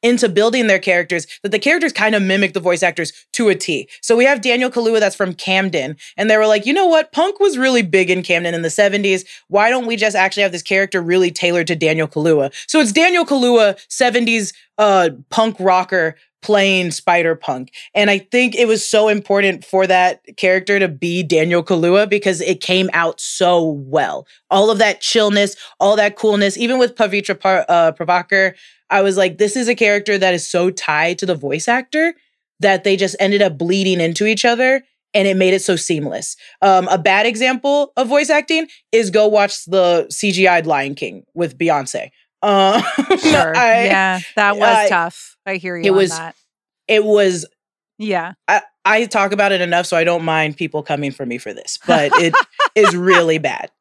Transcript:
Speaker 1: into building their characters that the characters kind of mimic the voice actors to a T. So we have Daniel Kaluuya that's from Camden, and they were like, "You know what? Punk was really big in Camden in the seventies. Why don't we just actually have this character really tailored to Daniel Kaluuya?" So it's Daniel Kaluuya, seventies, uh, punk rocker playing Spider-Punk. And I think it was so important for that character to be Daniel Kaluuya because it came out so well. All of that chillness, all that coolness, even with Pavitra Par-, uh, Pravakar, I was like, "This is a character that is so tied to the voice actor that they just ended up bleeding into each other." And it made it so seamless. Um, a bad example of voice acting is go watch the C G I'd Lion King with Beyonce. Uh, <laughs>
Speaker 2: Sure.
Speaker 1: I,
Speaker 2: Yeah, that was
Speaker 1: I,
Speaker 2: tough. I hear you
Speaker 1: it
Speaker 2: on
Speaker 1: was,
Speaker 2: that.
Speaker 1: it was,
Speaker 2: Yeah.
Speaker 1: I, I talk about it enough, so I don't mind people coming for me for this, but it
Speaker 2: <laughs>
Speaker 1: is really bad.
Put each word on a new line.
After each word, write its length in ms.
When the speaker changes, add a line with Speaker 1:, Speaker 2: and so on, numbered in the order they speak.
Speaker 1:
into 240
building 400
their 100
characters 500
that 100
the 60
characters 340
kind 200
of 80
mimic 300
the 80
voice 240
actors 300
to 160
a 80
T. 320
So 160
we 80
have 160
Daniel 280
Kaluuya 300
that's 160
from 180
Camden, 600
and 120
they 60
were 100
like, 200
"You 80
know 140
what? 260
Punk 260
was 180
really 260
big 260
in 120
Camden 320
in 100
the 60
seventies. 540
Why 220
don't 160
we 100
just 220
actually 260
have 80
this 100
character 400
really 300
tailored 360
to 100
Daniel 320
Kaluuya?" 440
So 140
it's 100
Daniel 340
Kaluuya, 600
seventies, 640
uh, 340
punk 320
rocker 560
playing 480
Spider-Punk. 800
And 160
I 80
think 360
it 120
was 200
so 220
important 560
for 220
that 340
character 420
to 80
be 360
Daniel 400
Kaluuya 440
because 340
it 200
came 320
out 260
so 480
well. 600
All 180
of 80
that 240
chillness, 540
all 160
that 200
coolness, 400
even 220
with 180
Pavitra 420
Par-, 300
uh, 240
Pravakar, 600
I 100
was 160
like, 220
"This 180
is 100
a 80
character 440
that 160
is 120
so 220
tied 500
to 60
the 100
voice 320
actor 460
that 240
they 120
just 240
ended 220
up 160
bleeding 420
into 280
each 180
other." 380
And 120
it 100
made 180
it 80
so 120
seamless. 600
Um, 280
a 100
bad 260
example 720
of 100
voice 220
acting 380
is 180
go 180
watch 380
the 460
C 200
G 160
I'd 200
Lion 260
King 400
with 240
Beyonce. 540
Uh, 380
<laughs> 360
Speaker 2:
Sure. 400
Speaker 1:
I, 280
Speaker 2:
Yeah, 340
that 220
was 120
Speaker 1:
I, 200
Speaker 2:
tough. 440
I 100
hear 220
you 80
Speaker 1:
it 40
Speaker 2:
on 60
Speaker 1:
was, 160
Speaker 2:
that. 240
Speaker 1:
it 160
was, 420
Speaker 2:
Yeah. 360
Speaker 1:
I, 140
I 200
talk 260
about 200
it 100
enough, 240
so 120
I 60
don't 200
mind 340
people 260
coming 280
for 140
me 120
for 160
this, 340
but 240
it 120
Speaker 2:
<laughs> 200
Speaker 1:
is 200
really 420
bad. 440